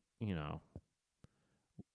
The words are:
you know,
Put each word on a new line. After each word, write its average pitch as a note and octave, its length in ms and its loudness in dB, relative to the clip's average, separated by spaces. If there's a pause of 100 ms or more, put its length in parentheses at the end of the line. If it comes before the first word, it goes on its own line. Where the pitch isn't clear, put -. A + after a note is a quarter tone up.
(200)
you G#2 160 4
know, D#2 240 0 (1300)